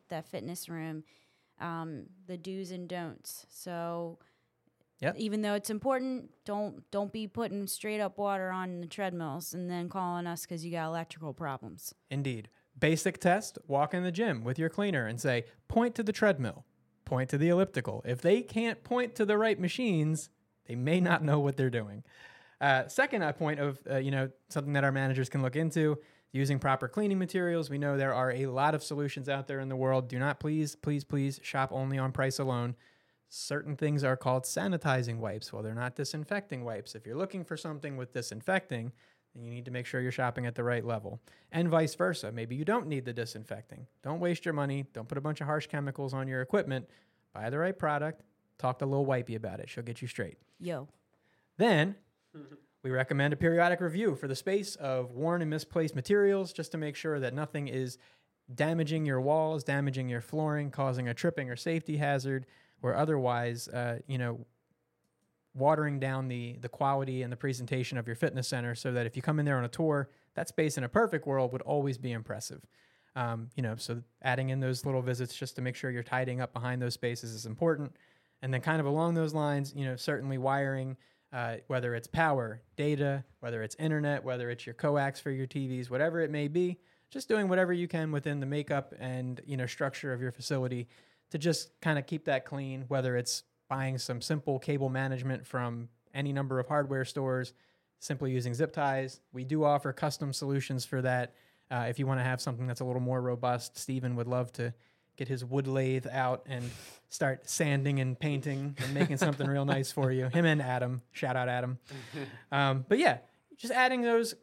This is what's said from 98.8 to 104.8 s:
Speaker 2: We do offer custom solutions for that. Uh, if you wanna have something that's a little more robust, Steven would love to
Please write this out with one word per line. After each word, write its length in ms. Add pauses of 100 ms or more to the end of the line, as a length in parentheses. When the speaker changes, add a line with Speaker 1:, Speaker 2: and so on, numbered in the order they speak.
Speaker 2:
We 140
do 180
offer 300
custom 400
solutions 520
for 160
that. 320 (380)
Uh, 180
if 80
you 80
wanna 180
have 180
something 260
that's 140
a 40
little 160
more 200
robust, 560
Steven 400
would 100
love 260
to 200 (420)